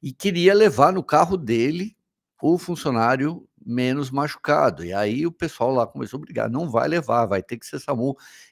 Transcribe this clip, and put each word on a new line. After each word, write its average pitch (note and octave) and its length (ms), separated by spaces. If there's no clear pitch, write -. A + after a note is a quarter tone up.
e C3+ 80
queria F3+ 420
levar E3+ 380
no F#3+ 100
carro E3+ 360
dele D3 580
o D#3+ 160
funcionário C#3 880
menos B2+ 460
machucado. C#3 720
E F2 80
aí G#2+ 340
o E3+ 60
pessoal D3+ 400
lá A#2+ 160
começou B2+ 300
a D3+ 40
brigar, A2+ 280
"Não D3 200
vai A#2 200
levar, A#2+ 360
vai F#2+ 160
ter A#2+ 160
que - 80
ser - 140
samu." C3 380